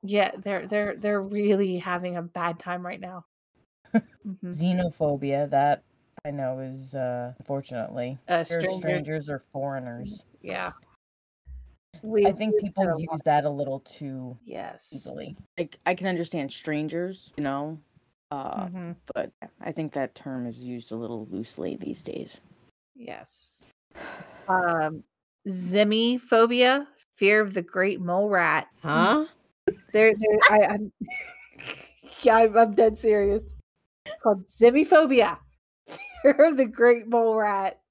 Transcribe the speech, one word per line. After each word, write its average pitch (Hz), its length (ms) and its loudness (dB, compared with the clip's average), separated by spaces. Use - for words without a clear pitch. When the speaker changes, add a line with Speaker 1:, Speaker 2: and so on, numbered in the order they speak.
Speaker 1:
Yeah, 196 340 0
they're, 196 300 -6
they're, 208 280 -2
they're 208 260 -2
really 202 560 0
having 180 400 -6
a 170 40 -6
bad 170 380 -6
time 180 260 -8
right 175 160 -12
now. 185 240 -16
Speaker 2:
<laughs> 226 80 2
Speaker 1:
Mm-hmm. 185 220 -12
Speaker 2:
Xenophobia, 151 1000 -2
that 143 320 2
I 147 60 -8
know 131 280 -6
is, 131 340 -14
uh, 123 460 -6
unfortunately, 127 760 -8
Speaker 1:
Uh, 175 160 -2
Speaker 2:
fear 170 140 -6
of 165 80 -2
Speaker 1:
strangers. 185 160 -4
Speaker 2:
strangers 151 480 -6
or 139 100 -8
foreigners. 135 720 -10
Speaker 1:
Yeah. 92 320 -8
Speaker 2:
I 165 80 -20
Speaker 1:
We've 208 320 2
Speaker 2:
think 214 200 -2
Speaker 1:
used 208 100 0
Speaker 2:
people 190 180 -2
Speaker 1:
that 170 140 0
a - 20 -6
Speaker 2:
use 165 100 -8
Speaker 1:
lot. 160 140 -8
Speaker 2:
that 147 220 2
a 151 40 0
little 139 300 -6
too 127 640 -12
Speaker 1:
Yes. - 500 -14
Speaker 2:
easily. - 440 -14
Like, - 280 -8
I 180 100 0
can 180 120 -6
understand 165 440 -4
strangers, 160 840 -8
you 151 80 -6
know, 147 340 -6
uh, 139 360 -8
Speaker 1:
Mm-hmm. 175 260 -12
Speaker 2:
but - 160 -6
I - 100 -10
think 156 220 -8
that 131 200 -6
term 131 320 -10
is 120 160 -12
used 123 300 -12
a 110 60 -10
little 113 340 -10
loosely 92 460 -8
these - 260 -10
days. - 380 -12
Speaker 1:
Yes. - 680 -20
Um, 170 560 0
zimiophobia, 226 1400 2
fear 208 240 4
of 202 140 0
the 196 80 -2
great 185 400 -2
mole 180 260 0
rat. 165 400 2
Speaker 3:
Huh? 180 420 2
Speaker 1:
There, 214 200 6
there, 214 260 2
I, 214 220 8
I'm, 208 180 -6
<laughs> - 680 -18
yeah, 226 160 8
I'm, 220 180 6
I'm 226 180 6
dead 220 240 4
serious. 208 440 2
It's 605 180 -12
called 196 240 2
zimiophobia, 254 920 6
<laughs> - 360 -10
fear 285 260 8
of 320 80 4
the 262 100 4
great 233 420 4
mole 226 280 2
rat. 202 440 0